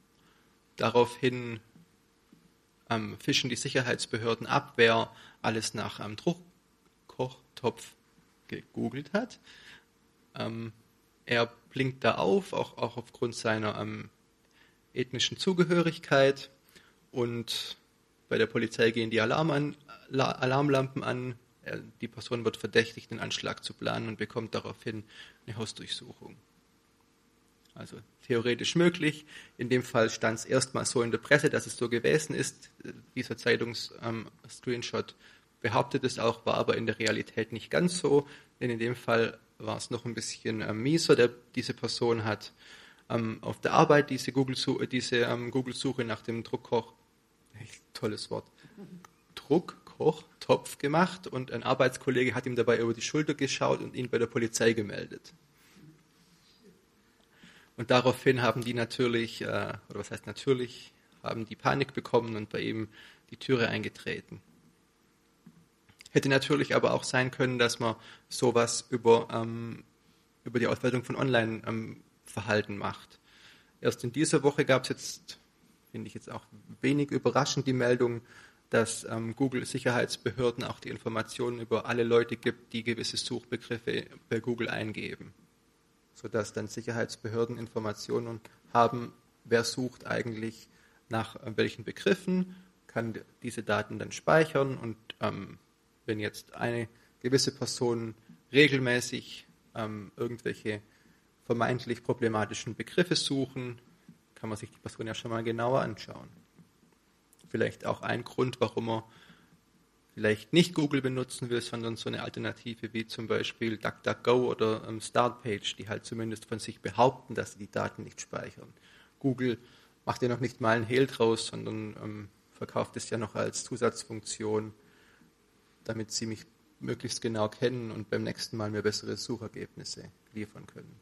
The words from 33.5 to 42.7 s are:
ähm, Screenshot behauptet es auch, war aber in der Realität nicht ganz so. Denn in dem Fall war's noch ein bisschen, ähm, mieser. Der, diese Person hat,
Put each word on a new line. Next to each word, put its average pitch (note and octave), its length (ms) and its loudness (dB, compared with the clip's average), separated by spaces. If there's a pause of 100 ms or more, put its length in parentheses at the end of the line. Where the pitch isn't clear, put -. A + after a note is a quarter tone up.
ähm, A2+ 260 -4 (200)
Screenshot - 680 -4 (460)
behauptet C3 440 0
es B2 140 -2
auch, A2+ 280 0
war - 80 4
aber A#2 240 2
in A#2 80 -2
der A2 120 -2
Realität A2 540 -2
nicht A2+ 180 -10
ganz F3 280 2
so. C#3+ 280 4 (340)
Denn B2 100 0
in A#2 80 -2
dem A#2 180 -2
Fall A2+ 420 2 (200)
war's G#2+ 320 -6
noch A#2+ 160 -4
ein A#2+ 80 -4
bisschen, A2 480 -4
ähm, G#2+ 200 -2
mieser. D#3 340 6
Der, A#2+ 140 6 (240)
diese A#2+ 200 -4
Person A#2 500 0
hat, G#2 280 -4 (580)